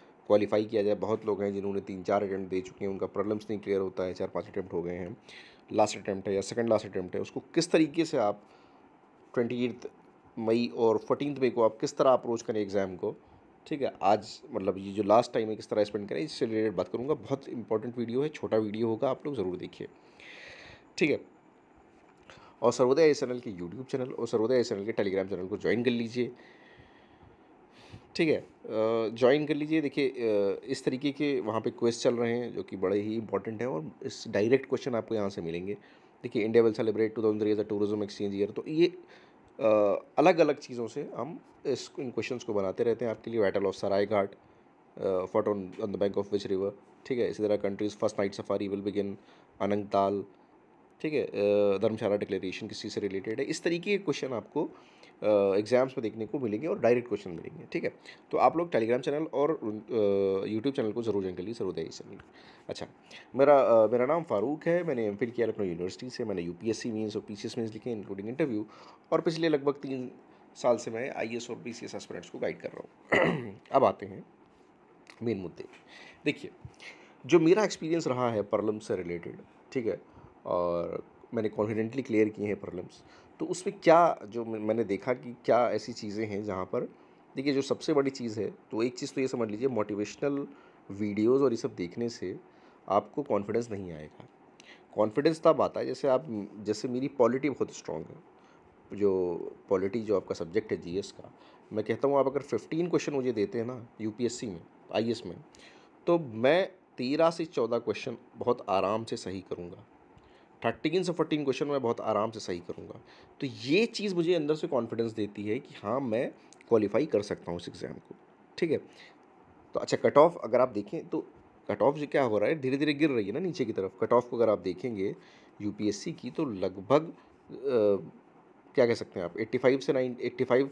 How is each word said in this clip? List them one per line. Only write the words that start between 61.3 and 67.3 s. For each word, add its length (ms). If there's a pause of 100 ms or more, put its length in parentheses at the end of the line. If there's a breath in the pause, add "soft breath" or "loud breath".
कर 60
लीजिए, 120
सर्वोदय 300
चैनल। 340 (500 loud breath)
अच्छा, 180 (500 loud breath)
मेरा, 240
अ, 260
मेरा 200
नाम 160
फारूक 440
है, 180
मैंने 220
एमफिल 240
किया 160
लखनऊ 200
यूनिवर्सिटी 440
से। 140
मैंने 180
यूपीएससी 500
मेंस 240
और 60
पीसीएस 360